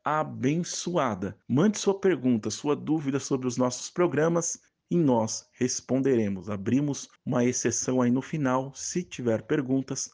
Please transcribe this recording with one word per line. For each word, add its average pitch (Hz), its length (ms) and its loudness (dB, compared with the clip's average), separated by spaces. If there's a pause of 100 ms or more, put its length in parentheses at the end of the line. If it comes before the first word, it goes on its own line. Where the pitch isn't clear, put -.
abençoada. 139 1300 -2 (120)
Mande 180 280 4
sua 196 220 0
pergunta, 127 520 2
sua 147 260 -2
dúvida 139 420 -2
sobre 131 300 -2
os 120 80 -4
nossos 123 340 -2
programas 170 720 0 (280)
e 175 80 0
nós 123 560 2
responderemos. 120 960 0
Abrimos 113 600 0 (160)
uma 123 200 2
exceção 123 560 0
aí 120 120 4
no 131 100 2
final, 135 540 -2
se - 260 -6
tiver 117 400 -2
perguntas, 135 720 -2